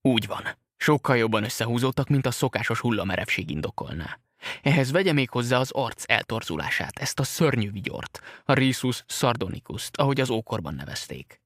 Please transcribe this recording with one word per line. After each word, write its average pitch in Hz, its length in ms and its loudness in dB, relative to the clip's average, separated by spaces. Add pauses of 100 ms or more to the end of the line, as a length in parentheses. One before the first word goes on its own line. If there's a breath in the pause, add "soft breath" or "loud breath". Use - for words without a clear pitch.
„Úgy 123 260 4
van. - 320 -8 (180)
Sokkal 143 400 4
jobban 110 280 2
összehúzódtak, 120 640 0
mint 139 180 2
a 123 40 2
szokásos 117 500 0
hullamerevség 95 720 -2
indokolná. 76 680 -6 (440 loud breath)
Ehhez 139 280 4
vegye 175 220 4
még 139 180 2
hozzá 123 280 2
az 131 120 2
arc 120 360 -4
eltorzulását, - 920 -2
ezt - 220 -4
a 135 40 2
szörnyű 120 460 2
vigyort, - 500 -8 (240 loud breath)
a - 80 4
Rhesus 131 540 2
sardonicust, - 920 -2
ahogy 139 240 2
az 127 100 0
ókorban 110 440 -4
nevezték.” 67 720 -12